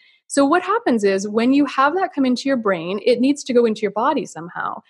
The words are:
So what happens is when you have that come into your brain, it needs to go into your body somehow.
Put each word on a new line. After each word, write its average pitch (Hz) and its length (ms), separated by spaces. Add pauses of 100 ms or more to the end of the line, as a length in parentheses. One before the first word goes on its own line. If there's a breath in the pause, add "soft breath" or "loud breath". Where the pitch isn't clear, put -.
(280 soft breath)
So 277 180
what 330 160
happens 370 420
is 196 240
when 226 240
you 277 140
have 277 300
that 381 180
come 269 120
into 254 220
your 269 100
brain, 190 460
it 233 180
needs 285 240
to 254 80
go 240 120
into 214 160
your 202 100
body 233 360
somehow. - 600